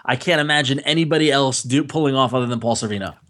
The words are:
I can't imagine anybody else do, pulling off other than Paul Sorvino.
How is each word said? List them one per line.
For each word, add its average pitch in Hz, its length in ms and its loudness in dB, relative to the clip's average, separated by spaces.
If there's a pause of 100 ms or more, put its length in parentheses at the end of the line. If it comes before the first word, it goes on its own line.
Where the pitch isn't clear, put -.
I 127 120 0
can't 160 240 0
imagine 147 400 0
anybody 156 520 2
else 135 320 0
do, 135 200 2
pulling 147 300 -2
off 127 200 2
other 123 120 0
than 120 140 -4
Paul 113 160 0
Sorvino. 98 380 -6 (160)